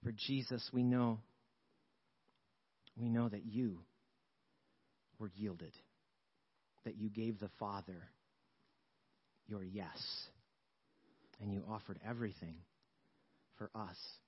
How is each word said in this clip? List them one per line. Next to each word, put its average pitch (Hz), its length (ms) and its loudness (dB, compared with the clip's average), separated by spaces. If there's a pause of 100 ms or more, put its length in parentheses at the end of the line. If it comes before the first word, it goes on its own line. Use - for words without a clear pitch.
For 120 80 0
Jesus, 127 600 0
we 127 80 6
know, 123 380 8 (1800)
we 117 100 0
know 117 220 6
that 101 160 -4
you 110 340 0 (1400)
were 104 160 -4
yielded, 90 380 -4 (1120)
that 110 120 -6
you 107 120 -2
gave 110 300 0
the 101 200 -4
Father 98 500 -4 (1400)
your 101 180 -4
yes, 92 640 -6 (1120)
and 101 100 0
you 98 180 2
offered 107 380 -4
everything 110 480 -4 (1040)
for 107 180 -6
us. 101 220 -6 (300)